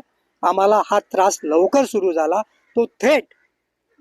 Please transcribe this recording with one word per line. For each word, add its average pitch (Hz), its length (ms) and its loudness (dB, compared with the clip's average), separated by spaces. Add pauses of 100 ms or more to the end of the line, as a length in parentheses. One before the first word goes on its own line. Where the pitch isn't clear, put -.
(440)
आम्हाला 196 420 2
हा 208 140 -2
त्रास - 440 -2
लवकर 196 420 2
सुरू 185 280 -2
झाला. 165 280 -2
तो - 440 -6
थेट 262 380 0 (760)